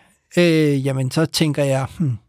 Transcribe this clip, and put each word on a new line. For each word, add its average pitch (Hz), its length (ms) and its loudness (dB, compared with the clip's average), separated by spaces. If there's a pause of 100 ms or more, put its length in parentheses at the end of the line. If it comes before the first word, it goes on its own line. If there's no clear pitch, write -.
(360)
Øh, 156 500 2
jamen, 131 240 -2
så 160 160 0
tænker 147 380 -2
jeg, 135 220 0 (120)
hmm, 131 200 -2 (100)